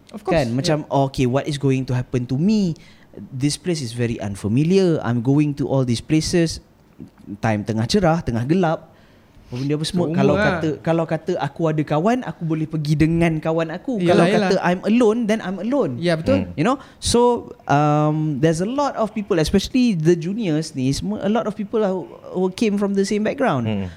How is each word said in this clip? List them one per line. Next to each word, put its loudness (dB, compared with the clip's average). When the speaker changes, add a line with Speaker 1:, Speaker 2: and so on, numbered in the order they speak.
Speaker 1:
Of -16
course. 0
Speaker 2:
Kan? 0
Macam, 0
Speaker 1:
Yeah. 2
Speaker 2:
"Okay, 0
what 0
is -4
going 0
to -4
happen -2
to -4
me? 2
This -4
place -4
is -8
very -2
unfamiliar. 2
I'm -2
going 2
to -4
all 2
these 0
places. 0
Time 0
tengah -2
cerah, 2
tengah -2
gelap." 0
Benda -2
apa -2
semua. 0
Speaker 1:
Semua -2
Speaker 2:
Kalau 4
Speaker 1:
lah. 2
Speaker 2:
kata, 0
kalau 0
kata -4
aku -6
ada 0
kawan, 0
aku -10
boleh -2
pergi -2
dengan 2
kawan -2
aku. -6
Speaker 1:
Yalah, 0
Speaker 2:
Kalau 6
Speaker 1:
yalah. 2
Speaker 2:
kata 4
I'm 0
alone, 4
then 0
I'm -8
alone. -2
Speaker 1:
Ya, 0
betul. 0
Speaker 3:
Hmm. -14
Speaker 2:
You 0
know? 2
So, 2
um, 2
there's 2
a -2
lot -2
of -2
people, -2
especially 2
the 4
juniors -4
ni, -2
semua, -4
a -2
lot 0
of -4
people -4
are, 0
who 0
came 0
from -2
the 2
same -2
background. 0
Speaker 3:
Hmm. -2